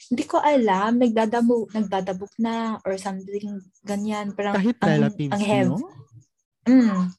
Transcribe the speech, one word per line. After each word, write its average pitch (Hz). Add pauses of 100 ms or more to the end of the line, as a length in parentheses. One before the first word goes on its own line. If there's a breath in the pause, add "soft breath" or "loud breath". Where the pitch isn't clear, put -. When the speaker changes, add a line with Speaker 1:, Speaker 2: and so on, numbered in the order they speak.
Speaker 1:
Hindi 247
ko 330
alam, 233
nagdadamo-, 233
nagdadabok 190
na 226
or 190
something 196 (220)
ganyan. 202
Parang 202
Speaker 2:
Kahit 214
Speaker 1:
ang, 202
Speaker 2:
relatives 147
Speaker 1:
ang 208
heavy. 208
Speaker 2:
nyo? - (840)
Speaker 1:
Mm. 226 (160)